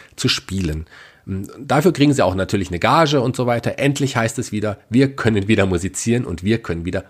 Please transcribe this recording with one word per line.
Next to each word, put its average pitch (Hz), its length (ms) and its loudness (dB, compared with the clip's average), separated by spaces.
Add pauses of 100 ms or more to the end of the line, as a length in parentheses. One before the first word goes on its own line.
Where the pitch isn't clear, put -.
(160)
zu - 140 -2
spielen. 85 560 -4 (400)
Dafür 127 680 0
kriegen 143 220 4
sie 131 100 2
auch 92 120 2
natürlich 95 340 -2
eine 87 100 -4
Gage 147 400 4
und 123 160 0
so 123 120 -2
weiter. 120 320 -2
Endlich 139 360 0
heißt 113 240 -2
es 107 140 -8
wieder, 104 240 -4 (120)
wir 135 240 4
können 104 360 0
wieder 101 160 4
musizieren 95 580 0
und 82 180 -8
wir 110 180 2
können 85 260 -6
wieder 90 240 -6